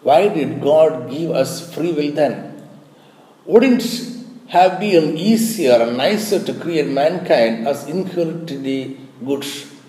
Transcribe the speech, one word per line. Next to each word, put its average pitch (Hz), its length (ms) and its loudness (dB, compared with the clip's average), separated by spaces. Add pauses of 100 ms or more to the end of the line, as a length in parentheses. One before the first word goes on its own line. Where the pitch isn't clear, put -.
Why 165 260 4
did 156 320 -2
God 139 500 2
give 156 200 -6
us 131 220 0 (220)
free 170 180 -2
will 147 200 -2
then? 143 220 0 (1120)
Wouldn't 233 360 4
it - 200 -6 (460)
have 185 320 4
been 180 360 2
easier 185 680 2
and 120 120 -4
nicer 180 480 0
to 143 80 -6
create 151 360 -4
mankind 135 760 0
as 139 220 -4
inherently 147 1080 -6 (260)
good? 139 220 -4 (420)